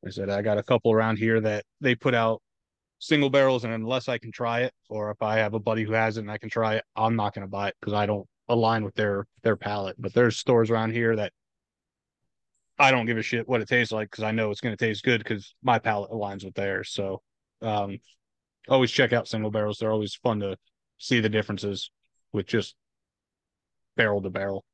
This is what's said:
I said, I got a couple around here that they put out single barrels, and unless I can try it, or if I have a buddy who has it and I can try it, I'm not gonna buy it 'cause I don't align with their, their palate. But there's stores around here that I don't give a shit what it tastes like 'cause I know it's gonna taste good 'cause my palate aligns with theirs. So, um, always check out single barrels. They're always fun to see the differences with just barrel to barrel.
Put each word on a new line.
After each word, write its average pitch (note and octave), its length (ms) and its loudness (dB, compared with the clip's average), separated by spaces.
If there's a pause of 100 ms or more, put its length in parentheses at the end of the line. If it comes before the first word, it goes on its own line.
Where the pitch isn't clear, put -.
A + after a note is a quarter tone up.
I F#2+ 40 -10
said, G2 200 -6
I G2+ 120 0
got G#2 160 2
a G2+ 40 -2
couple A#2 300 2
around A2 260 2
here A2+ 220 2
that G#2+ 240 -2 (160)
they B2+ 160 2
put B2+ 180 0
out A2+ 260 2 (600)
single D3 300 2
barrels, C3 340 4
and A2+ 100 -4
unless A#2 340 -4
I A#2+ 100 -2
can A#2 120 -12
try A#2 300 -2
it, B2+ 120 -2 (160)
or G#2+ 220 -6
if G#2 100 -8
I A2 180 0
have G#2+ 160 2
a A2+ 40 -2
buddy A2 240 0
who G#2+ 100 -4
has A2+ 240 0
it A2+ 40 -6
and G#2 100 -10
I G#2+ 80 -8
can A2+ 100 -12
try A2 280 0
it, - 80 -4 (100)
I'm A2 220 2
not G#2 180 -2
gonna G2 140 -8
buy G2+ 200 -4
it F#2+ 140 -6
'cause G#2 100 -4
I G#2 140 2
don't G2+ 200 -2 (220)
align A2+ 360 2
with G2+ 100 -8
their, G2+ 320 -2 (160)
their A2 140 2
palate. G2+ 420 -6
But G2 160 -8
there's B2 220 4
stores A#2 340 2
around A2 220 0
here A2+ 240 2
that G#2 160 -4 (1500)
I C3+ 140 8
don't A#2+ 140 2
give A2+ 120 0
a A2 40 -2
shit A2+ 260 -4
what B2 120 0
it G#2 80 -8
tastes B2 220 2
like G#2+ 180 -4
'cause - 140 -10
I G#2+ 80 -2
know A2 220 0
it's G2+ 80 -8
gonna A2+ 160 -4
taste A2 260 -2
good A#2 220 2
'cause - 400 -8
my A#2+ 160 4
palate G#2 320 -4
aligns G2+ 320 -6
with F#2+ 100 -12
theirs. G2 360 -4
So, F#2+ 300 -6 (400)
um, G#2 380 -4 (680)
always B2+ 240 4
check A#2+ 200 4
out A#2 140 0
single G#2+ 240 -4
barrels. G#2+ 280 -2
They're A2 120 -2
always G#2+ 240 -2
fun A2+ 260 0
to G2 160 -4 (420)
see B2+ 200 0
the G#2+ 100 2
differences G#2 640 -4 (420)
with G2+ 140 -2
just - 300 -2 (1200)
barrel G#2 260 2
to F#2+ 80 -6
barrel. G2 440 -4